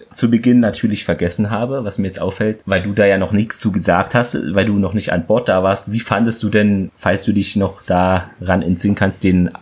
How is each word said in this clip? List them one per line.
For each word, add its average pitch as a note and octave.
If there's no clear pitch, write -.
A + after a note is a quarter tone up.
zu A#2
Beginn A#2+
natürlich G#2
vergessen F2+
habe, B2
was G2+
mir G2
jetzt F2+
auffällt, G#2+
weil F#2+
du G2+
da G#2
ja G2
noch F#2+
nichts G#2+
zu G#2
gesagt F#2
hast, A#2+
weil G2+
du G#2
noch F#2+
nicht F#2+
an E2+
Bord A#2+
da F#2
warst. G2
Wie A2+
fandest A2+
du G#2
denn, G#2
falls G2
du G#2+
dich G2+
noch F#2+
daran F#2
entsinnen F#2+
kannst, G2
den F#2